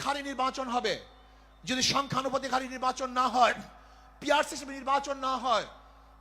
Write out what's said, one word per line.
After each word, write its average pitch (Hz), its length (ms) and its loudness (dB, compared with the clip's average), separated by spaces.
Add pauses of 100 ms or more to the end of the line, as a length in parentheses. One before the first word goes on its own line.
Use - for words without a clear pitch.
হারে 285 240 -2
নির্বাচন 262 400 -2
হবে। 226 240 0 (720)
যদি 247 200 0
সংখ্যানুপাতিক 262 720 0
হারে 254 140 0
নির্বাচন 254 420 -4 (100)
না 254 80 4
হয়, 233 280 6 (680)
পিআর 285 220 4
সিস্টেমে 277 300 -8
নির্বাচন 277 440 -2
না 262 200 -2
হয়, 220 280 2 (560)